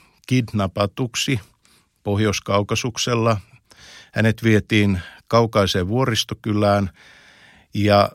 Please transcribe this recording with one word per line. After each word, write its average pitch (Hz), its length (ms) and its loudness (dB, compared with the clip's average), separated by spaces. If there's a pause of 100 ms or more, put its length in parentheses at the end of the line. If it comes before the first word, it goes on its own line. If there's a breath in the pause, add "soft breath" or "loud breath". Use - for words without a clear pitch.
(260 soft breath)
kidnapatuksi 113 1120 -2 (640 soft breath)
Pohjois-Kaukasuksella. 110 1300 -2 (760 loud breath)
Hänet 110 300 0
vietiin 104 580 2 (280 loud breath)
kaukaiseen 104 600 0
vuoristokylään 104 1000 -2 (880 soft breath)
ja 101 380 4